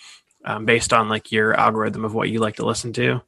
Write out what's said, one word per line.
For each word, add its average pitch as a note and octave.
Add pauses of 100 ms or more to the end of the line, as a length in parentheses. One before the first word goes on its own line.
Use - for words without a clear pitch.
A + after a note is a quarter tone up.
(440)
um, G#2+
based A#2
on, A2+
like, G#2+
your A2
algorithm A2
of G#2+
what G#2
you A2
like G#2+
to A2
listen A#2
to. B2